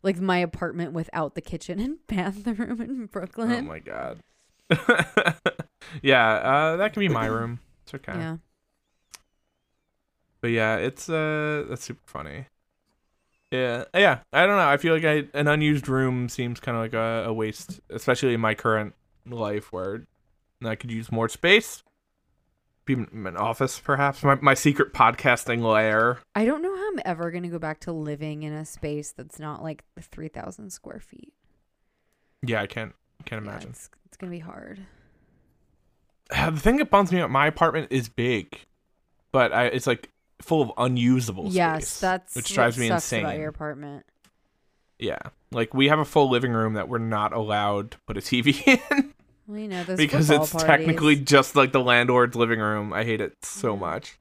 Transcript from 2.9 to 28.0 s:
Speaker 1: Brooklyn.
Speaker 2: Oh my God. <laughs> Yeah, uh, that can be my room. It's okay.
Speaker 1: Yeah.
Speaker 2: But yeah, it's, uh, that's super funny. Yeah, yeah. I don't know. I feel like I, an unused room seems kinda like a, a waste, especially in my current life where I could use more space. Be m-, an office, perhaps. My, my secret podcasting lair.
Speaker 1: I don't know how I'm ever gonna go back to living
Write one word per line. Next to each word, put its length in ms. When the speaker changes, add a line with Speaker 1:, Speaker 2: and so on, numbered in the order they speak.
Speaker 1:
Brooklyn. 440
Speaker 2:
Oh 100
my 180
God. 400
<laughs> 680
Yeah, 320
uh, 420
that 160
can 60
be 100
my 160
room. 340
It's 120
okay. 180
Speaker 1:
Yeah. 240
Speaker 2:
But 100
yeah, 260
it's, 320
uh, 580
that's 160
super 220
funny. 400
Yeah, 420
yeah. 260
I 120
don't 120
know. 100
I 100
feel 160
like 120
I, 280
an 140
unused 420
room 400
seems 300
kinda 200
like 140
a, 340
a 60
waste, 460
especially 440
in 80
my 120
current 400
life 480
where 320
I 120
could 160
use 200
more 180
space. 520
Be 80
m-, 340
an 100
office, 420
perhaps. 440
My, 120
my 180
secret 400
podcasting 680
lair. 580
Speaker 1:
I 100
don't 160
know 140
how 140
I'm 160
ever 260
gonna 180
go 100
back 220
to 120
living 500